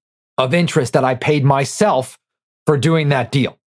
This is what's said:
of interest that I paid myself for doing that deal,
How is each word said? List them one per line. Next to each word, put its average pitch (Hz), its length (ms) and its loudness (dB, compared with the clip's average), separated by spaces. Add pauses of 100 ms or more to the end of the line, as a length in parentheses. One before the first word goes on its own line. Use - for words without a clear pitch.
(380)
of 127 160 0
interest 165 400 0
that 139 100 2
I 131 120 0
paid 147 280 0
myself 139 720 0 (480)
for 151 120 2
doing 151 320 0
that 131 220 -2
deal, 127 260 -2 (200)